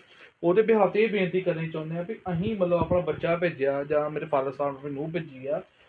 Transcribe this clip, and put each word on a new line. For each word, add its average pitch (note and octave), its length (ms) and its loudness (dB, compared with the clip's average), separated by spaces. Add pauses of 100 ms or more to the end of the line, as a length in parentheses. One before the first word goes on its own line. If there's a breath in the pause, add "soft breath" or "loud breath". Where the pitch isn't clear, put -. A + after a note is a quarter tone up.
(440 soft breath)
ਉਹਦੇ F3+ 180 6
behalf G#3 280 4
'ਤੇ G#3 140 2
ਇਹ A3+ 60 2
ਬੇਨਤੀ F#3 320 0
ਕਰਨੀ D#3+ 280 -2
ਚਾਹੁੰਦੇ D#3+ 260 -6
ਹਾਂ F3 80 -4
ਵੀ A3 100 -8
ਅਸੀਂ, G3 420 -2
ਮਤਲਬ, F3 240 2
ਆਪਣਾ F3 200 2
ਬੱਚਾ D#3 360 0
ਭੇਜਿਆ C#3+ 480 0
ਜਾਂ D3+ 260 0
ਮੇਰੇ D#3 160 -6
ਫਾਦਰ C#3 260 0
ਸਾਹਿਬ C#3 340 -4
ਨੇ D3 60 -8
ਨੂੰਹ C#3+ 180 -6
ਭੇਜੀ C#3 380 -8
ਆ, D#3+ 140 -2 (280 soft breath)